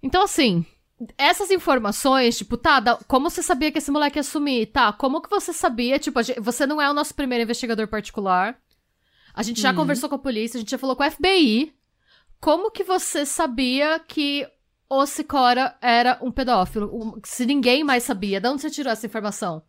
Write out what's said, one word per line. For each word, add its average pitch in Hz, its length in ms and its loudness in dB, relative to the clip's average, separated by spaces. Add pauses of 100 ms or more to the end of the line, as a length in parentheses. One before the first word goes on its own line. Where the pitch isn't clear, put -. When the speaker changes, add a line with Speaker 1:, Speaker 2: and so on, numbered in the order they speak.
Speaker 1:
Então, 359 220 2
assim, 214 420 2 (520)
essas 359 340 2
informações, 262 840 2
tipo, 233 200 -6
tá, 285 220 4
da, 240 160 2 (120)
como 277 220 2
você 349 140 -6
sabia 302 280 0
que 311 60 -2
esse 311 140 -4
moleque 294 280 0
ia 285 40 -2
sumir? 277 440 -2
Tá, 240 260 2
como 285 280 -2
que - 80 -18
você 403 240 -2
sabia? 247 460 0
Tipo, 277 200 -2
a 233 40 2
gen-, 254 160 -4
você 240 260 -2
não 302 160 0
é 285 80 2
o 294 40 0
nosso 294 200 -2
primeiro 247 300 -2
investigador 226 440 -4
particular. 202 720 -2 (760)
A - 100 -6
gente 233 180 -4
já 269 100 4
Speaker 2:
Uhum. - 60 0
Speaker 1:
conversou 285 320 0
com 285 60 -4
a 269 40 -6
polícia, 233 380 -4
a 233 40 -6
gente 208 100 -10
já 262 60 -4
falou 262 180 -2
com 285 80 0
a 277 40 2
F 311 140 -4
B 381 160 4
I. 277 360 4 (680)
Como 330 300 2
que 415 140 -6
você 349 420 -2
sabia 277 760 0
que 285 480 -4 (420)
o 269 180 2
Sicora 262 760 0
era 240 400 2
um 254 100 -4
pedófilo? 220 640 0
O, 220 320 -10
se - 200 -6
ninguém 262 380 2
mais 254 200 2
sabia, 196 360 -2
de 202 80 -2
onde 277 140 -2
você 311 80 -6
tirou 277 240 -4
essa 214 140 -8
informação? 202 600 -6